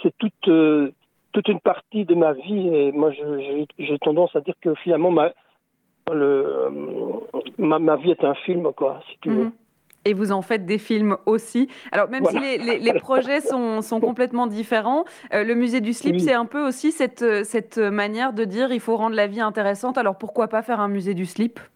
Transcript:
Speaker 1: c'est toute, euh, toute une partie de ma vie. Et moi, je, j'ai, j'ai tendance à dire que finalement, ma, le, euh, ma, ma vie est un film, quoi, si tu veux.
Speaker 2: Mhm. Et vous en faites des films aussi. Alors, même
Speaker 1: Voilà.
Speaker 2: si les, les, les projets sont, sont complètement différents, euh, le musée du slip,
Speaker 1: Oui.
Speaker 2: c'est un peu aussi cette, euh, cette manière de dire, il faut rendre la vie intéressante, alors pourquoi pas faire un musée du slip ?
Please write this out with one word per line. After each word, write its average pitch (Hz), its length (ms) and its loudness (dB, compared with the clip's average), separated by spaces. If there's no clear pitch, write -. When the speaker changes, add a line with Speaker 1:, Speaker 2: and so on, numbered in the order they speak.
Speaker 1:
c'est - 160 0
toute, - 300 -4
euh, 151 440 4
toute 208 160 0
une 190 120 0
partie 208 440 -2
de 170 100 2
ma 160 200 4
vie. 185 340 -4
Et 143 240 2
moi, 147 180 2
je, 147 280 -6
j'ai, 143 280 -4
j'ai 147 200 -4
tendance 160 380 2
à 147 60 2
dire 123 180 -6
que 160 140 0
finalement, 170 360 2
ma, 160 200 4
le, 139 320 2
euh, - 0 -
ma, 156 220 2
ma 156 180 2
vie 160 140 0
est - 120 2
un 143 120 2
film, 170 420 -2
quoi, 139 240 -2
si - 120 -20
tu - 80 -4
veux. 220 140 2
Speaker 2:
Mhm. 226 80 -6
Et 208 100 2
vous 196 160 0
en 190 120 0
faites 202 240 -2
des 208 120 0
films 214 380 0
aussi. 226 420 2
Alors, 202 200 2
même 262 120 -2
Speaker 1:
Voilà. - 180 2
Speaker 2:
si 269 180 -2
les, - 0 -
les, 233 200 -2
les 233 220 0
projets 262 400 2
sont, 240 420 -2
sont 226 180 -4
complètement 247 460 0
différents, 226 580 0
euh, 208 80 2
le 226 120 0
musée 240 260 2
du 214 140 -2
slip, 285 220 0
Speaker 1:
Oui. 180 40 2
Speaker 2:
c'est 247 140 4
un 233 120 2
peu 294 200 -4
aussi 269 260 0
cette, 254 300 -2
euh, 214 220 2
cette 220 340 -4
manière 214 560 0
de 220 100 0
dire, 233 280 -2
il 240 80 -2
faut 226 160 -2
rendre 220 200 -2
la 208 100 2
vie 202 140 -6
intéressante, 214 580 -2
alors 196 200 0
pourquoi 220 300 -2
pas 220 140 0
faire 226 180 -2
un 202 80 0
musée 196 260 -2
du 180 120 -2
slip ? 226 320 -4